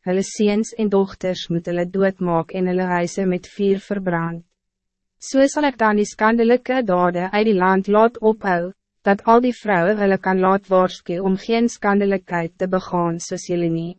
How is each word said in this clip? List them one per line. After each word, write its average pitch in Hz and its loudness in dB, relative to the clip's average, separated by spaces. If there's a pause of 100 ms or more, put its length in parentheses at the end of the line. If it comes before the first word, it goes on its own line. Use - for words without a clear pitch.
hulle 185 -2
seuns 208 -2
en 220 0
dogters 190 -2
moet 170 -4
hulle 175 -4
doodmaak 185 -2
en 185 -2
hulle 185 0
huise 180 -2
met 180 -2
vuur 196 0
verbrand. 170 -6 (760)
So 269 2
sal 294 -2
ek 269 -2
dan 214 2
die 208 2
skandelijke 233 0
dade 180 0
uit 208 2
die 220 2
land 190 2
laat 220 4
ophou, 196 0 (300)
dat 202 0
al 233 6
die 247 0
vrouwen 208 0
hulle 196 2
kan 190 0
laat 190 0
waarsku 185 0
om 190 0
geen 226 0
skandelikheid 196 -2
te 190 -4
begaan 175 -2
soos - -12
julle 175 -2
nie. 165 -6